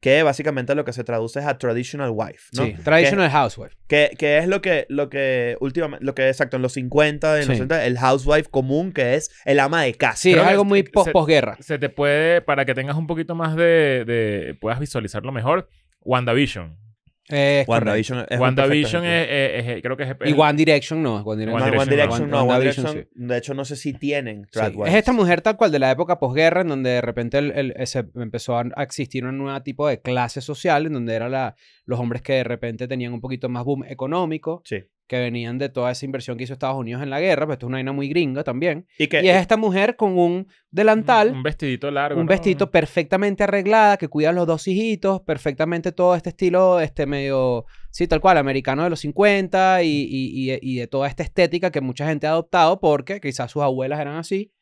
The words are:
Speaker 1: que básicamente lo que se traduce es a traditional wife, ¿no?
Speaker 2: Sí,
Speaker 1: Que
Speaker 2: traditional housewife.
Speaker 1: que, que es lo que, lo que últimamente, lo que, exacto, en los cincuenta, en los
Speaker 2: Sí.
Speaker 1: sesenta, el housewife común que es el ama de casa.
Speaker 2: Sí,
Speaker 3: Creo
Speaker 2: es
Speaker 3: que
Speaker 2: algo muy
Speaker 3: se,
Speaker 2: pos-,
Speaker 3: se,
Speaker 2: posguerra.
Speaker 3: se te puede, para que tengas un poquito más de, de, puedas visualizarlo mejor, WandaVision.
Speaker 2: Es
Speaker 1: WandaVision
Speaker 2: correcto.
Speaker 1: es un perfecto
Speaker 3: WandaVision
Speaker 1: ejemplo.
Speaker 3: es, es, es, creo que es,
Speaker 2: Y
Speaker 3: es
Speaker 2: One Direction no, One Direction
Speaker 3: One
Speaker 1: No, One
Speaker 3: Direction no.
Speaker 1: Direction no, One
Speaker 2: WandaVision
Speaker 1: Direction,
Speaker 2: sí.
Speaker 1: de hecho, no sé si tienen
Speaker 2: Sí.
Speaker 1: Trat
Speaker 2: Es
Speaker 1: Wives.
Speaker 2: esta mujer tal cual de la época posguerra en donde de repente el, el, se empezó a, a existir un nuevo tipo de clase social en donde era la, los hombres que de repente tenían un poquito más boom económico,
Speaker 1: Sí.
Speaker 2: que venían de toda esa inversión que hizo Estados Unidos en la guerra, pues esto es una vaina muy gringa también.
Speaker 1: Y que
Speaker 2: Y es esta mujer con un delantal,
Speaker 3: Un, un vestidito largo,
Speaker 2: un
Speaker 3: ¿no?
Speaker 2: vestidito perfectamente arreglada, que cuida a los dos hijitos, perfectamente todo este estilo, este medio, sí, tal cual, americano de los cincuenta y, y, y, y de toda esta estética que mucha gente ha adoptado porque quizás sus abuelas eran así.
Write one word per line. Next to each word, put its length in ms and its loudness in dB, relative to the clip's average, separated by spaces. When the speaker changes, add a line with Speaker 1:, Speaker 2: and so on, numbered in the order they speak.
Speaker 1:
que 200 4
básicamente 540 0
lo 80 -2
que 80 -6
se 140 -8
traduce 340 -4
es 60 -6
a 140 -2
traditional 540 -4
wife, 440 -8
¿no? 80 0
Speaker 2:
Sí, 80 -4
Speaker 1:
Que 80 -14
Speaker 2:
traditional 480 4
housewife. 440 0
Speaker 1:
que, 220 4
que 200 4
es 100 -2
lo 120 0
que, 280 0
lo 200 -2
que 520 -2
últimamente, 420 -4
lo 100 -4
que, 140 2
exacto, 300 0
en 40 -2
los 120 -2
cincuenta, 680 2
en 80 -2
los 0 -
Speaker 2:
Sí. 60 2
Speaker 1:
sesenta, 220 0
el 120 0
housewife 520 2
común 420 -2
que 240 0
es 160 -6
el 160 4
ama 220 0
de 100 -2
casa. 240 0
Speaker 2:
Sí, 140 4
Speaker 3:
Creo 120 6
Speaker 2:
es 40 6
Speaker 3:
que 40 6
Speaker 2:
algo 140 4
muy 180 4
Speaker 3:
se, 60 -6
Speaker 2:
pos-, 160 4
Speaker 3:
se, 60 -2
Speaker 2:
posguerra. 500 4
Speaker 3:
se 180 -6
te 80 -2
puede, 540 2
para 240 0
que 80 -2
tengas 240 -4
un 100 -4
poquito 260 -6
más 220 -4
de, 480 4
de, 560 -2
puedas 220 -2
visualizarlo 500 -6
mejor, 380 -2
WandaVision. 840 -2
Speaker 2:
Es 400 2
Speaker 1:
WandaVision 500 0
Speaker 2:
correcto. 160 -8
Speaker 1:
es 60 0
un 20 4
perfecto 0 -
Speaker 3:
WandaVision 640 2
Speaker 1:
ejemplo. 280 0
Speaker 3:
es, 320 -2
es, 120 -6
es, 40 -10
creo 160 -6
que 60 -6
es, 60 -6
Speaker 2:
Y 80 2
Speaker 3:
es 40 4
Speaker 2:
One 200 6
Direction 440 2
no, 200 0
One 240 -4
Direction 180 -2
Speaker 3:
One 140 2
Speaker 1:
No, 40 2
One 40 2
Speaker 3:
Direction 20 -4
no. 80 2
Speaker 1:
Direction 340 0
no, 120 0
One 80 4
Speaker 2:
WandaVision 360 2
Speaker 1:
Direction, 280 -8
Speaker 2:
sí. 140 -12
Speaker 1:
de 100 -2
hecho, 160 -8
no 120 -8
sé 120 -12
si 160 -8
tienen 500 -6
Speaker 2:
Sí. 80 -20
Speaker 1:
Trat 200 -2
Speaker 2:
Es 60 -12
Speaker 1:
Wives. 160 0
Speaker 2:
esta 200 4
mujer 280 2
tal 140 0
cual 160 2
de 80 2
la 100 4
época 300 0
posguerra 420 2
en 60 -2
donde 220 -2
de 120 0
repente 360 -4
el, 140 0
el, 100 -6
se 120 -4
empezó 420 -6
a, 80 -2
a 80 -4
existir 420 -8
un 120 -6
nuevo 260 -8
tipo 240 -4
de 140 -2
clase 400 -4
social 440 0
en 80 -4
donde 220 -4
era 140 -4
la, 260 -4
los 120 -4
hombres 240 -4
que 120 -4
de 100 0
repente 460 -8
tenían 240 -6
un 80 -10
poquito 260 -8
más 160 -6
boom 240 -4
económico, 800 -6
Speaker 1:
Sí. 180 -8
Speaker 2:
que 120 -4
venían 400 -4
de 100 -4
toda 220 -2
esa 140 -8
inversión 320 -8
que 80 -10
hizo 80 -12
Estados 240 -4
Unidos 260 -6
en 60 -8
la 100 -4
guerra, 260 2
pues 100 -4
esto 100 -12
es 40 -6
una 80 -4
vaina 140 -4
muy 180 -4
gringa 340 -2
también. 440 -4
Speaker 1:
Y 100 0
que 160 2
Speaker 2:
Y 60 6
es 80 6
esta 200 2
mujer 400 0
con 200 0
un 300 0
delantal, 580 4
Speaker 3:
Un, 80 -4
un 60 -6
vestidito 480 -4
largo, 280 0
Speaker 2:
un 60 2
Speaker 3:
¿no? 40 -2
Speaker 2:
vestidito 420 2
perfectamente 720 0
arreglada, 540 4
que 100 -6
cuida 220 2
a 40 2
los 140 0
dos 200 0
hijitos, 540 0
perfectamente 680 -2
todo 240 4
este 140 -4
estilo, 500 4
este 260 -2
medio, 600 -2
sí, 160 -2
tal 140 2
cual, 160 6
americano 480 0
de 40 2
los 120 -6
cincuenta 840 2
y, 60 2
y, 640 -4
y, 80 -4
y 180 -4
de 80 -8
toda 220 -2
esta 120 -8
estética 480 0
que 120 -2
mucha 260 -6
gente 180 -4
ha 60 0
adoptado 480 2
porque 420 0
quizás 300 -8
sus 100 -4
abuelas 380 -2
eran 160 -8
así. 360 -6